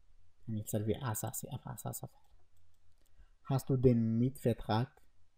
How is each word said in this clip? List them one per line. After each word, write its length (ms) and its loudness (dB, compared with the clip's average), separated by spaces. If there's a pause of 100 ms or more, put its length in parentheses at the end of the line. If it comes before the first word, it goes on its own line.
(480)
يعني 140 -4
تصير 220 -2
في 280 0
أساسي، 380 -6
أف 180 -8
أساس 360 -8
أفعال. 260 -16 (1200)
Hast 180 0
du 80 4
den 420 6
Mietvertrag 680 2 (500)